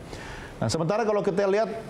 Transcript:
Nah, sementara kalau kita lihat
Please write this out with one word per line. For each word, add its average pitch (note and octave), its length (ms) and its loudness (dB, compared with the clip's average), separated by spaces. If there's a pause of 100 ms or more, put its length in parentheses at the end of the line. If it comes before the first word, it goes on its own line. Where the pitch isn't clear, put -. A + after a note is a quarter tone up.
(540)
Nah, A2+ 180 -2
sementara F3 320 2
kalau G#3 160 2
kita G3 240 2
lihat G3+ 240 4 (220)